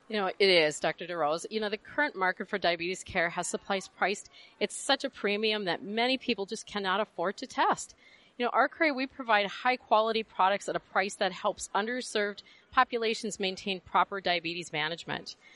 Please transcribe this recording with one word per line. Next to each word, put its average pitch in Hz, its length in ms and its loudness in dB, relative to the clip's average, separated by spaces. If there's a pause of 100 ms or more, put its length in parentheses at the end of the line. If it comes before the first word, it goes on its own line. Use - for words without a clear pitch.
You 220 80 -2
know, 196 100 0
it 196 220 4
is, 160 280 6
Doctor 170 300 -2
DeRose. 165 420 0
You 214 120 -4
know, 214 80 -4
the 214 80 -4
current - 400 -2
market 185 320 0
for 214 80 -2
diabetes 175 460 0
care 170 260 0
has 170 180 -4
supplies 196 400 -4
priced - 420 -2 (300)
at - 140 0
such - 320 -2
a 269 40 -4
premium 214 560 0
that 170 160 -2
many 233 360 0
people 202 280 -2
just - 200 -10
cannot 196 340 -2
afford 196 380 -4
to 254 100 -10
test. - 480 0 (420)
You 240 80 0
know, 233 60 0
Arcray, 285 420 2
we 262 140 -2
provide 220 400 2
high-quality 226 760 2
products 196 440 0
at 170 80 -2
a 170 60 -2
price 196 340 -2
that 190 160 0
helps - 420 -4
underserved 208 680 -2 (300)
populations 226 680 0
maintain 190 400 -4
proper 196 400 2
diabetes 170 540 -4
management. 151 640 -4 (200)